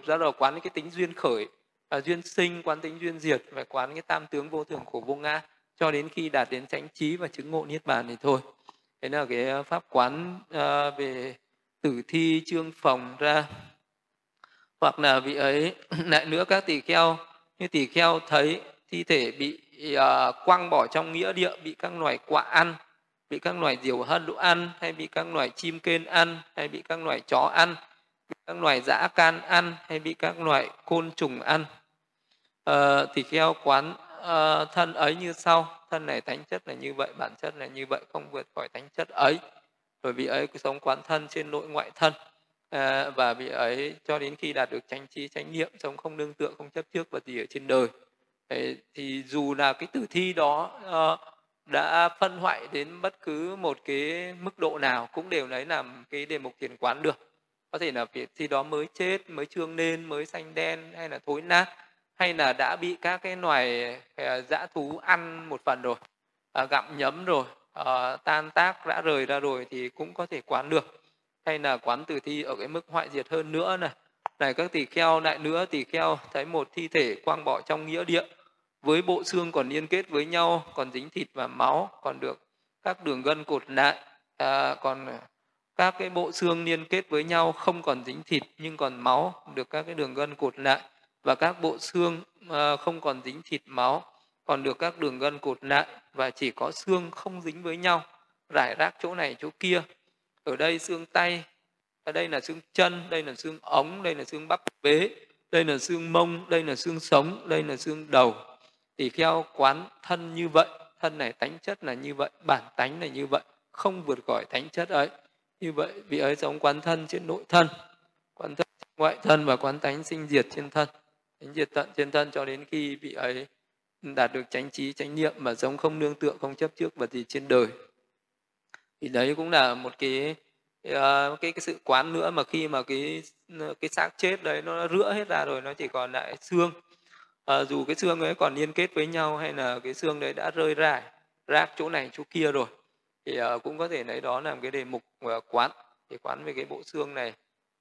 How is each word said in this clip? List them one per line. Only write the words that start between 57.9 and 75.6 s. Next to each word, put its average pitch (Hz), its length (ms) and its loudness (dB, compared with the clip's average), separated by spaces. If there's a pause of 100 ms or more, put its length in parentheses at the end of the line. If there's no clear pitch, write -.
là 120 200 -2
vị 127 140 -8 (100)
thi 147 120 -6
đó 139 140 2
mới 151 320 -4
chết, 185 360 -2
mới 151 160 -8
trương 165 300 -6
lên, 165 280 0
mới 156 220 -6
xanh 160 280 -14
đen 165 420 -4
hay 165 120 -10
là 139 180 -10
thối 147 160 -2
nát, 175 240 6 (480)
hay 180 200 0
là 143 180 4
đã 135 280 0
bị 175 220 -4
các 175 200 0
cái 185 140 -6
loài, 127 600 2 (200)
ờ, 127 260 -2
dã 156 320 -2
thú 151 240 -4
ăn 165 500 0
một 139 160 -6
phần 127 180 2
rồi, 123 120 0 (580)
ờ, 131 180 0
gặm 143 280 0
nhấm 143 260 -2
rồi, 151 200 2 (280)
ờ, 127 520 -2
tan 156 260 0
tác, 180 360 2
rã 160 140 -2
rời 147 260 0
ra 139 140 -2
rồi 131 300 -2
thì 123 180 -8
cũng 165 260 -10
có 175 120 -6
thể 147 200 -10
quán 139 220 -2
được. - 320 -2 (460)
Hay 156 120 0
là 139 180 0
quán 127 280 -2
tử 147 160 -4
thi 147 220 -6
ở 131 160 -6
cái 104 100 -8
mức 160 200 -8
hoại 160 200 -2
diệt 139 200 -6
hơn 160 240 -4
nữa 180 240 0
này. 170 140 -4 (480)
Này 139 160 0
các 170 180 -2
tỳ 151 120 0
kheo, 165 360 4
lại 156 180 0
nữa, 156 260 0